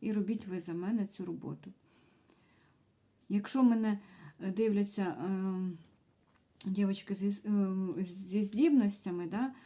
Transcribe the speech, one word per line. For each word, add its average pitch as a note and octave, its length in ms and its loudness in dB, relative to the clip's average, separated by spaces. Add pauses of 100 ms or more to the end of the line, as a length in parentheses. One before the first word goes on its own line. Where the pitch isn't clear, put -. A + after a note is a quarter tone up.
і A3 120 -2
робіть G#3 340 0
ви F#3 140 -4
за E3+ 140 -8
мене G3 320 -2
цю - 180 -10
роботу. D3 480 -8 (1600)
Якщо G#3 340 2
мене, A3 360 4 (420)
е, F#3+ 100 -4
дивляться, G3+ 760 0
ем, F#3 540 -2 (880)
дівчатки G3 480 0
зі, G3+ 300 -2
ем, F#3+ 500 0 (340)
зі G3+ 140 2
здібностями, G3+ 840 2
да, A#3 260 -2 (140)